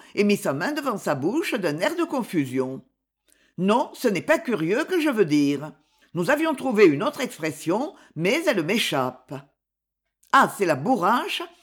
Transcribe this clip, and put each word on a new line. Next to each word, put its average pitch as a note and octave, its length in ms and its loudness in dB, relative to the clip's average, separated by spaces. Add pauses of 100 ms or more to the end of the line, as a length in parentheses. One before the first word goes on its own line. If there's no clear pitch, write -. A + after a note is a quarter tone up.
(140)
et G#3 100 2
mit G3+ 140 4
sa D#3 160 -2
main F#3 180 -2
devant C#4+ 240 -4
sa E3+ 180 -4
bouche G3 380 -2
d'un F3 260 -2
air D4+ 160 0
de E4 100 -2
confusion. « C3+ 800 -4 (760)
Non, G#3+ 340 2
ce - 160 -2
n'est F3+ 140 0
pas D#4+ 160 2
curieux G#3+ 460 0
que F4 140 -2
je D4+ 120 2
veux G#3+ 160 2
dire. D3 460 0 (420)
Nous E3+ 160 0
avions D#4 240 2
trouvé A3 320 4
une D3 160 4
autre - 180 -4
expression, F3+ 720 -4 (220)
mais G3+ 320 0
elle G#3+ 180 0
m'échappe. » « D3 720 -2 (960)
Ah, C4 240 6
c'est G3+ 80 0
la D#3+ 120 2
bourrache ? A3+ 680 0 (200)